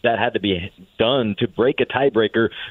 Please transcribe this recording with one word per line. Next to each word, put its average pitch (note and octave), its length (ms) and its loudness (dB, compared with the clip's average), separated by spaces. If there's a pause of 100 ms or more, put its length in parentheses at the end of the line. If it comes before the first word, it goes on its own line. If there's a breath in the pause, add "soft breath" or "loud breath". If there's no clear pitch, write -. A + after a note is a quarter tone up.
that A#2 140 2
had A2+ 160 0
to G#2+ 60 -2
be F#2+ 320 -4 (260)
done A2+ 400 0
to A#2+ 100 -2
break B2+ 320 0
a B2+ 60 2
tiebreaker A2+ 640 0 (220 loud breath)